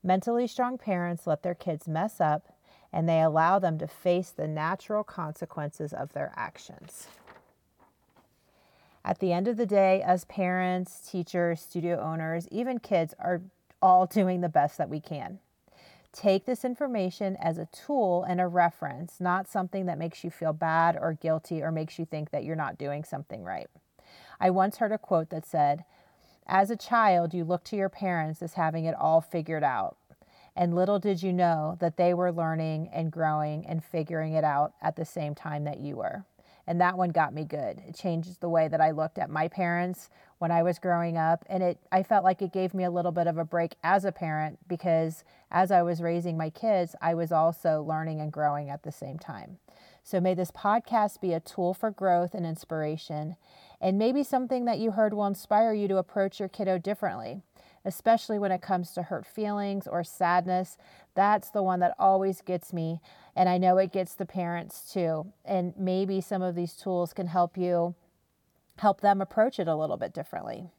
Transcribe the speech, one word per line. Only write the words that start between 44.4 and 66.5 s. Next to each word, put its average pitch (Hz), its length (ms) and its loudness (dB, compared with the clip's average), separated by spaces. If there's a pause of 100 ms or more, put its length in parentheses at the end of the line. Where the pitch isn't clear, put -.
because 165 560 0 (260)
as 185 220 2
I 180 100 6
was 170 200 0
raising 170 360 -2
my 160 120 -2
kids, 185 520 0
I 170 140 2
was 165 160 -2
also 160 500 2
learning 156 400 -4
and 156 100 -4
growing 147 380 -2
at 143 140 -10
the 131 80 -10
same 139 260 -12
time. 151 400 -12 (460)
So 185 180 -2
may 185 120 2
this 175 180 -2
podcast 214 680 0
be 180 140 -2
a 165 60 -2
tool 180 340 -4
for 220 180 -4
growth 180 420 2
and 175 120 -4
inspiration, 160 920 -6 (440)
and 190 160 2
maybe 262 260 2
something 254 420 -2
that 233 140 0
you 220 120 0
heard 214 220 2
will 208 140 0
inspire 214 460 2
you 208 140 0
to 190 100 2
approach 196 420 -2
your 190 100 -4
kiddo 185 280 0
differently, 190 640 -4 (420)
especially 226 560 2
when 196 120 0
it 180 100 -2
comes 180 320 -2
to 175 100 -6
hurt 165 220 -6
feelings 202 600 -4
or 175 160 -2
sadness. 180 760 0 (360)
That's 202 360 2
the 202 140 -2
one 185 180 0
that 175 180 2
always 190 420 4
gets 180 320 -6
me, 165 260 -4 (360)
and 185 120 4
I 180 120 2
know 185 180 6
it 190 140 2
gets 185 240 -4
the 190 100 -6
parents 175 640 -6
too. 165 400 -2 (140)
And 180 320 -2
maybe 190 420 0
some 185 220 -4
of 180 140 -2